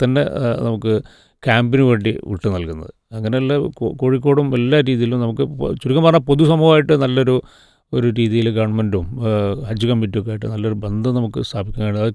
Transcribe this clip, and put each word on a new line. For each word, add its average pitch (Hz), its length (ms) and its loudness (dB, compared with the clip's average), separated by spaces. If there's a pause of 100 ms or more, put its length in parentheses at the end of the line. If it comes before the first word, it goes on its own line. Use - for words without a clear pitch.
തന്നെ, 131 180 2
ആ, 123 440 -2
നമുക്ക് 113 360 0 (440)
ക്യാമ്പിന് 120 360 2
വേണ്ടി 110 360 2 (100)
വിട്ടു 104 220 -4
നൽകുന്നത്. 82 680 -8
അങ്ങനെയുള്ള 127 420 -2
കോ-, 123 400 -4
കോഴിക്കോടും 135 580 2
എല്ലാ 127 240 2
രീതിയിലും 123 420 0
നമുക്ക് 113 200 -2
പൊ-, 139 340 -4
ചുരുക്കം 135 280 0
പറഞ്ഞാൽ 165 180 6
പൊതുസമൂഹമായിട്ട് 156 720 4
നല്ലൊരു, 127 480 2 (520)
ഒരു 120 180 0
രീതിയിൽ 113 380 2
ഗവൺമെന്റും, 107 560 0
ആ, 107 640 -2
ഹജ്ജ് 113 180 -2
കമ്മിറ്റിയൊക്കെ 110 440 0
ആയിട്ട് 107 140 -6
നല്ലൊരു 107 280 -2
ബന്ധം 107 420 -2
നമുക്ക് 120 260 -2
സ്ഥാപിക്കാൻ 107 460 -4
കഴിയും. 104 180 0
അത് 113 100 -2